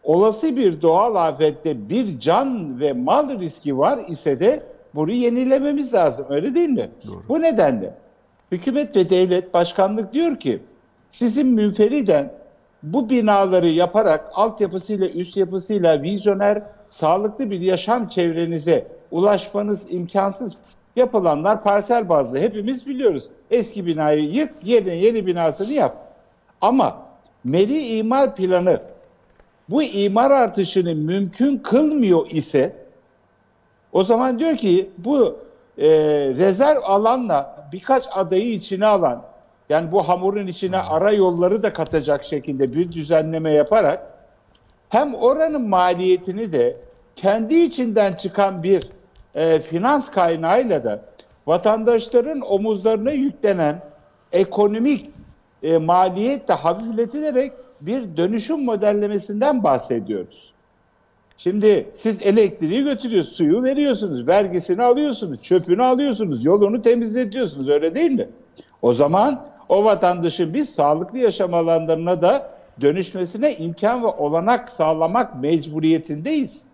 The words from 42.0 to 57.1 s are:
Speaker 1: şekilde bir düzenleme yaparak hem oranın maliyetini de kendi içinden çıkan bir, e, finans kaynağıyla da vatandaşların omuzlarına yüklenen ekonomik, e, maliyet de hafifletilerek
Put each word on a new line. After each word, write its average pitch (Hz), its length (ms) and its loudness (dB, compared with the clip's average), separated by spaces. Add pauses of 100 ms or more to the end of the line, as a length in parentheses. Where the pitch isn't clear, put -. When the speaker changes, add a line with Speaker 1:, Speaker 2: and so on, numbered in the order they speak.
Speaker 1:
şekilde 135 500 -4
bir 170 180 -2
düzenleme 160 600 -2
yaparak 151 640 2 (760)
hem 254 260 0
oranın 285 540 0
maliyetini 180 840 0
de 123 260 0 (380)
kendi 220 400 0
içinden 226 580 2
çıkan 190 500 -2
bir, 185 200 2 (520)
e, 160 240 2
finans 214 520 -2
kaynağıyla 170 720 0
da 104 180 -4 (460)
vatandaşların 226 920 0
omuzlarına 214 720 0
yüklenen 196 720 -2 (500)
ekonomik, 208 800 0 (540)
e, 160 140 2
maliyet 185 680 2
de 208 60 2
hafifletilerek 233 960 -2 (300)